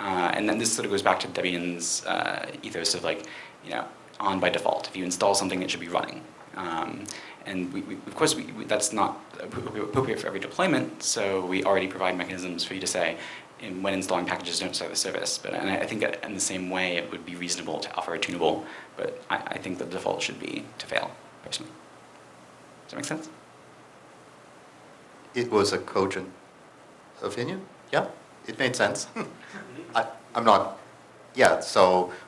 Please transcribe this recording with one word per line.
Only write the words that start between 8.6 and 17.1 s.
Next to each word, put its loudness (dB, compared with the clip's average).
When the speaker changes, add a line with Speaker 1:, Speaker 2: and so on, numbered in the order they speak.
Speaker 1:
that's 2
not 0
appro-, -6
appropriate 0
for -2
every -4
deployment, 0
so 2
we 2
already 6
provide 0
mechanisms -4
for -6
you -4
to -2
say, 2
in, -6
when 2
installing 2
packages, -2
don't -4
start -4
the -2
service. 0
But, -6
and -2
I, 2
I 0
think -2
that 0
in -6
the -2
same -2
way, 0
it -2